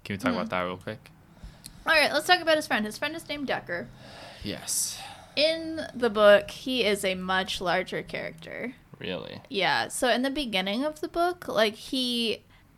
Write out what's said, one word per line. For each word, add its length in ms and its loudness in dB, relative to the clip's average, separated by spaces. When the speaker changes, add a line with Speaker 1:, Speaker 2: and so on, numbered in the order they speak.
Speaker 1:
Can 100 -6
we 40 -4
talk 140 0
Speaker 2:
Hmm. 60 0
Speaker 1:
about 120 -2
that 120 0
real 140 -4
quick? 340 -12
Speaker 2:
All 80 4
right, 180 6
let's 140 0
talk 140 4
about 160 4
his 100 0
friend. 200 0
His 120 -8
friend 180 -4
is 120 -12
named 180 -6
Decker. 420 -4
Speaker 1:
Yes. 560 -4
Speaker 2:
In 580 0
the 160 2
book, 400 8
he 340 -2
is 200 2
a 100 0
much 460 -2
larger 420 0
character. 720 -10
Speaker 1:
Really? 500 -8
Speaker 2:
Yeah. 400 0
So 200 0
in 140 2
the 80 0
beginning 540 -2
of 160 -6
the 80 -4
book, 400 -2
like, 260 2
he 680 -2